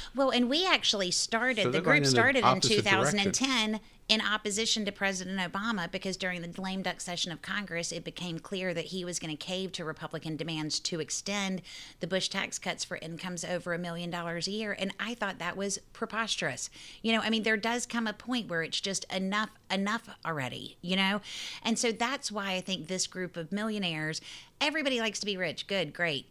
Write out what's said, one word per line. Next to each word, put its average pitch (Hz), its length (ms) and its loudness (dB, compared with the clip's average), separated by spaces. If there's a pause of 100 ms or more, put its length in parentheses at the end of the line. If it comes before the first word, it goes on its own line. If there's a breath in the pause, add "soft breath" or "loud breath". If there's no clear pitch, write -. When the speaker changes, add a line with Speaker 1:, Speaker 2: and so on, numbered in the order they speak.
(160 loud breath)
Speaker 1:
Well, 262 160 2
and 240 180 4
we 320 160 4
actually 202 460 4
started, 233 460 2
Speaker 2:
So 202 80 4
Speaker 1:
the 123 80 4
Speaker 2:
they're 151 80 4
going 277 160 8
Speaker 1:
group - 0 -
Speaker 2:
in 143 60 6
the 139 60 6
Speaker 1:
started 240 300 6
in 220 60 6
Speaker 2:
opposite - 240 6
direction. 208 140 6
Speaker 1:
two 208 60 2
thousand 190 300 6
and 196 140 2
ten 220 460 2 (300 loud breath)
in 220 120 8
opposition 214 640 0
to 202 80 -2
President 190 440 -2
Obama, 190 540 -2
because 190 240 -2
during 180 260 -2
the 170 200 -8
lame 190 200 -2
duck 185 200 -2
session 175 280 -4
of 160 120 -8
Congress, 180 500 -4
it 165 140 -6
became 165 340 -6
clear 185 340 -4
that 165 120 -2
he 180 180 -4
was 175 160 -4
gonna 160 160 -4
cave 185 380 -4
to 180 100 -4
Republican 156 540 -6
demands 156 420 -2
to 165 220 -2
extend 190 600 -2 (380 loud breath)
the 180 80 -4
Bush 185 220 0
tax - 280 -4
cuts - 280 -4
for 175 160 -8
incomes 170 420 -6
over 175 300 -2
a 165 40 -2
million 175 320 -4
dollars 170 380 -2
a 190 40 -2
year. 214 280 -2
And 196 180 -2
I 220 160 -2
thought - 260 -4
that 170 180 -2
was 196 220 -2 (120)
preposterous. 208 800 -2 (320 loud breath)
You 226 100 2
know, 226 100 4
I 214 80 0
mean, 220 140 2
there 220 140 4
does 233 280 0
come 233 220 -2
a 208 60 -2
point 226 340 -4
where 165 160 0
it's - 160 -2
just 196 240 -2 (100)
enough, 190 360 0 (200)
enough 202 380 0 (180)
already, 143 560 -4
you 175 140 0
know? 196 240 4 (420 loud breath)
And 220 160 2
so 240 140 2
that's 240 400 -2
why 196 220 -2
I 185 80 -2
think 180 260 -4
this 185 200 -2
group 180 280 -6
of 165 160 -6
millionaires, 185 720 -2 (400 loud breath)
everybody 285 400 2
likes 214 180 0
to - 60 -6
be 202 100 -2
rich. 170 320 -2
Good, 180 260 0
great. 160 380 0